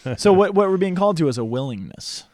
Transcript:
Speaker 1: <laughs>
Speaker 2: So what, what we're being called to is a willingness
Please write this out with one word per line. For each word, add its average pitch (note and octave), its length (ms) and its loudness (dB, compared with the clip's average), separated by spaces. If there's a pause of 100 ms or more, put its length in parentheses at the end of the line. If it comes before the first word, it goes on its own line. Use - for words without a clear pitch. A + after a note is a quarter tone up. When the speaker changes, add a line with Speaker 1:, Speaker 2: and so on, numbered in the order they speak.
Speaker 1:
<laughs> B2+ 140 -6
Speaker 2:
So G3+ 160 4
what, G3 220 4
what G3+ 140 2
we're F#3+ 80 0
being F#3 180 -2
called G3 220 0
to D#3 100 0
is A#2+ 100 -2
a A#2 80 -4
willingness A#2 800 -8 (100)